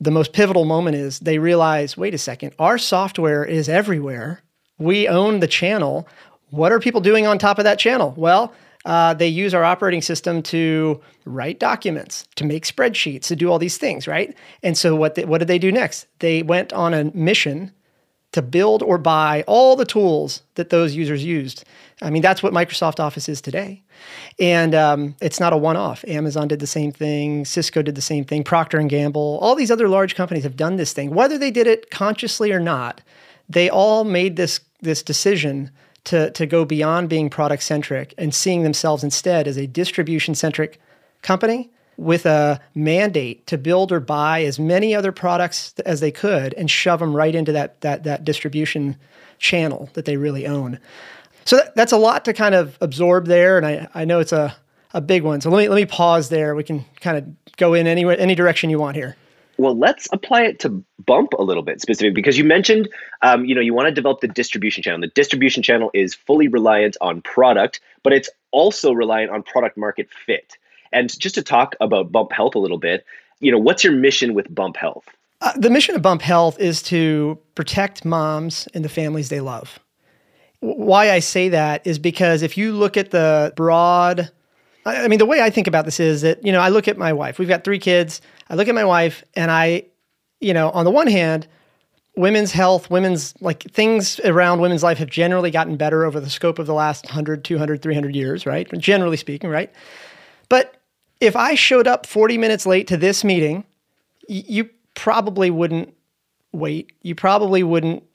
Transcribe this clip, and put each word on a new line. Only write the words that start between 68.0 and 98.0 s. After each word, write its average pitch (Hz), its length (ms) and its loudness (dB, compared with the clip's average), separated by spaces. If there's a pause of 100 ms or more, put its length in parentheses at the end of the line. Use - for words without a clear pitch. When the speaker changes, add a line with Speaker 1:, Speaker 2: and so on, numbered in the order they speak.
Speaker 2:
but - 120 4
it's 135 160 2 (220)
also 156 400 2
reliant 110 400 0
on 104 120 -6
product - 340 -2
market 104 320 -6 (160)
fit. - 320 -4 (360)
And 123 260 0
just 190 160 -6
to 202 60 -2
talk 135 380 0
about 101 320 0
Bump 107 220 0
Health - 220 0
a 113 40 0
little 87 180 -2
bit, 85 280 -4 (340)
you 139 120 2
know, 120 60 6
what's 135 260 2
your 180 100 4
mission 131 400 2
with 98 200 -4
Bump 92 240 -4
Health? - 280 -8 (340)
Speaker 1:
Uh, - 160 -2
the 233 140 4
mission 294 260 4
of 208 60 -2
Bump 170 200 4
Health 165 380 2
is 170 240 -2
to 160 560 0 (160)
protect 196 480 -4
moms 160 720 -4
and 165 100 -6
the 151 60 -6
families 151 400 -6
they 143 100 -6
love. 127 400 -12 (840)
W-, 220 220 -6
why 208 280 6
I 185 80 4
say 185 300 0
that 151 380 0
is 165 100 -2
because 165 440 0
if 160 160 -4
you 214 160 -2
look 208 240 0
at 196 140 -2
the 156 440 2
broad, 175 720 2 (560)
I, 233 200 -2
I - 20 2
mean, 214 120 4
the 220 60 6
way 285 160 4
I 226 80 4
think 208 160 0
about 160 200 2
this 156 140 -6
is 156 240 2
that, 160 220 0
you 202 60 2
know, 185 80 4
I 185 80 4
look 202 220 2
at 208 80 -2
my 170 160 -2
wife. 143 260 -6
We've 180 80 -4
got 170 160 0
three 202 160 -2
kids. 175 400 0 (300)
I 165 60 -8
look 202 120 0
at 233 80 2
my 220 80 0
wife 170 400 2 (100)
and 165 160 -2
I, 165 360 0 (560)
you 196 120 0
know, 160 180 2
on 180 120 0
the 175 80 4
one 294 160 4
hand, 160 400 2 (680)
women's 202 340 2
health, 185 380 2
women's, 180 520 0
like, 165 300 -4
things 214 480 0
around 175 400 4
women's 170 240 2
life 170 140 2
have 143 120 -6
generally 175 420 0
gotten 160 260 -2
better 151 260 0
over 151 160 -2
the 139 100 -8
scope 165 300 -2
of 156 80 -8
the 156 60 -2
last 151 340 -2
hundred, 151 380 -6
two 170 120 -4
hundred, 151 240 -4
three 160 120 -4
hundred 143 200 -4